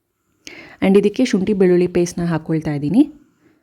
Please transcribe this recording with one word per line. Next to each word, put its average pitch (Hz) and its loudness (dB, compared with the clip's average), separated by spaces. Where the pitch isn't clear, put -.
And 196 4
ಇದಕ್ಕೆ 202 0
ಶುಂಠಿ 202 -2
ಬೆಳ್ಳುಳ್ಳಿ 180 2
ಪೇಸ್ಟ್ನ 175 -4
ಹಾಕ್ಕೊಳ್ತಾ 160 -4
ಇದ್ದೀನಿ. 165 0